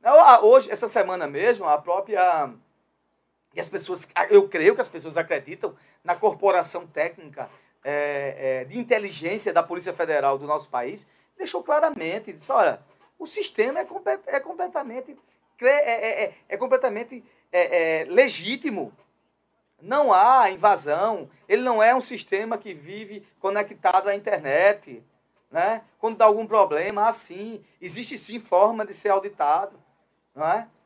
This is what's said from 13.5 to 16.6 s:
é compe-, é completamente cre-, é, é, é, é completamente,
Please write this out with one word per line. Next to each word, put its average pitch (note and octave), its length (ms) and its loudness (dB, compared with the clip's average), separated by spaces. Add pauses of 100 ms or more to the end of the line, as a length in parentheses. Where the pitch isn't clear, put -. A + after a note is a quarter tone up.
é G4+ 60 -6
compe-, - 400 -6
é C#4 140 -4
completamente D4 760 -10 (400)
cre-, B3 120 2
é, C#4+ 220 2
é, A3 320 -4
é, F#3+ 120 -8 (140)
é G3+ 80 -8
completamente, A#3+ 680 -2 (280)